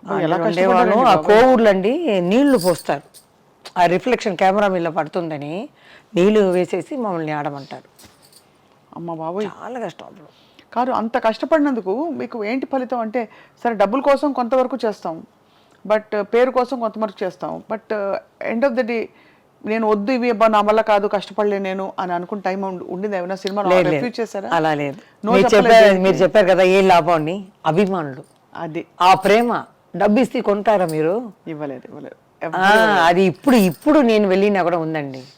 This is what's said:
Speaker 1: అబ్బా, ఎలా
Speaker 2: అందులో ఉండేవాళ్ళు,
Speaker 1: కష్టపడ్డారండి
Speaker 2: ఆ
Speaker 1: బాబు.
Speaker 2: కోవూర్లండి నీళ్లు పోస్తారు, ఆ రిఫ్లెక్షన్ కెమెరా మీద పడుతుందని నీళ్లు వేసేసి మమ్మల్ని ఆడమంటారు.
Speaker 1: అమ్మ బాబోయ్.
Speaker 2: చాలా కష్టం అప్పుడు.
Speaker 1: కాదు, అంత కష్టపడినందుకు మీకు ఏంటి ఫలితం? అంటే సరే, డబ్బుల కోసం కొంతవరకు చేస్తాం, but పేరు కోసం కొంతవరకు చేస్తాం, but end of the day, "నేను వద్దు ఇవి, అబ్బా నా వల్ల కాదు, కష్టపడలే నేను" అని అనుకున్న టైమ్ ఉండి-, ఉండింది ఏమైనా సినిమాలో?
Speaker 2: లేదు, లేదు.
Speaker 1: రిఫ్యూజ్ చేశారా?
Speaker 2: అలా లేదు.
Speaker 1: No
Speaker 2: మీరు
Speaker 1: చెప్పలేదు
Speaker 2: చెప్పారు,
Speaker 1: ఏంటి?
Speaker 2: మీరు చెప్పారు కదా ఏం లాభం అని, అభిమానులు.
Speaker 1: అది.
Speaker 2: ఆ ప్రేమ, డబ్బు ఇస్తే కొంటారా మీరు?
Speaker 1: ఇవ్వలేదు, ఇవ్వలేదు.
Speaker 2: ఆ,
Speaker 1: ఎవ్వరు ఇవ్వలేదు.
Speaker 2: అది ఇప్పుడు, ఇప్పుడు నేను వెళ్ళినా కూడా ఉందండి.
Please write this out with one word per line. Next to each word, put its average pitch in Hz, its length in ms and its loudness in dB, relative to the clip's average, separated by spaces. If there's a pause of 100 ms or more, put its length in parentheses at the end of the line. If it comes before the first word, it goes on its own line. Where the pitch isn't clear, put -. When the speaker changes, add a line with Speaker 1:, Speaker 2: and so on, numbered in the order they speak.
Speaker 1:
అబ్బా, 196 180 -4
ఎలా 165 140 0
Speaker 2:
అందులో 165 140 -2
ఉండేవాళ్ళు, 185 440 2
Speaker 1:
కష్టపడ్డారండి 202 380 4
Speaker 2:
ఆ 208 40 8
Speaker 1:
బాబు. 220 60 8
Speaker 2:
కోవూర్లండి 226 800 2
నీళ్లు 240 380 2
పోస్తారు, 165 440 -2 (760)
ఆ 175 80 4
రిఫ్లెక్షన్ 208 500 -2
కెమెరా 196 320 2
మీద 180 180 -2
పడుతుందని 160 840 -6 (460)
నీళ్లు 208 260 4
వేసేసి 180 560 -2
మమ్మల్ని 175 360 -6
ఆడమంటారు. 143 760 -12 (880)
Speaker 1:
అమ్మ 170 180 -12
బాబోయ్. 170 320 -8
Speaker 2:
చాలా 220 340 -14
కష్టం 185 260 -12
అప్పుడు. - 420 -20 (260)
Speaker 1:
కాదు, 254 160 -2
అంత 226 280 -4
కష్టపడినందుకు 254 920 0
మీకు 247 360 -8
ఏంటి 247 220 -4
ఫలితం? 254 320 -4
అంటే 220 300 -6 (360)
సరే, 233 100 0
డబ్బుల 202 260 0
కోసం 277 320 2
కొంతవరకు 254 520 -2
చేస్తాం, 185 380 -6 (680)
but 214 340 -2
పేరు 240 280 0
కోసం 247 300 -2
కొంతవరకు 214 440 -6
చేస్తాం, 170 380 -8 (100)
but 220 240 -8 (560)
end 226 100 -2
of 277 100 0
the 240 100 -2
day, 226 220 -4 (640)
"నేను 220 220 -2
వద్దు 214 240 0
ఇవి, 240 180 0
అబ్బా 220 160 2
నా 214 140 4
వల్ల 214 200 2
కాదు, 208 260 0
కష్టపడలే 202 520 -4
నేను" 190 400 -6
అని 180 140 -6
అనుకున్న 180 280 -8
టైమ్ 190 240 -6
ఉండి-, 185 240 -10
ఉండింది 202 280 -6
ఏమైనా 180 180 -6
సినిమాలో? 196 340 -6
Speaker 2:
లేదు, 180 140 4
లేదు. 165 120 0
Speaker 1:
రిఫ్యూజ్ 233 260 -6
చేశారా? 202 320 -8
Speaker 2:
అలా 160 220 0
లేదు. 147 520 -10
Speaker 1:
No - 60 0
Speaker 2:
మీరు 196 120 6
Speaker 1:
చెప్పలేదు 208 220 4
Speaker 2:
చెప్పారు, 226 180 8
Speaker 1:
ఏంటి? 190 160 4
Speaker 2:
మీరు 185 160 2
చెప్పారు 185 300 4
కదా 185 160 2
ఏం 190 260 4
లాభం 175 240 4
అని, 170 320 -2 (220)
అభిమానులు. 160 580 -2 (320)
Speaker 1:
అది. 165 300 -10 (140)
Speaker 2:
ఆ 180 140 6
ప్రేమ, 202 500 2 (320)
డబ్బు 208 240 2
ఇస్తే 254 200 0
కొంటారా 208 460 0
మీరు? 170 460 -2 (160)
Speaker 1:
ఇవ్వలేదు, 147 400 -10
ఇవ్వలేదు. 143 260 -18
Speaker 2:
ఆ, - 320 -16
Speaker 1:
ఎవ్వరు 165 160 -4
ఇవ్వలేదు. 208 380 4
Speaker 2:
అది 175 220 4
ఇప్పుడు, 190 340 2
ఇప్పుడు 226 440 2
నేను 214 280 2
వెళ్ళినా 196 340 2
కూడా 170 160 0
ఉందండి. 151 440 -6 (160)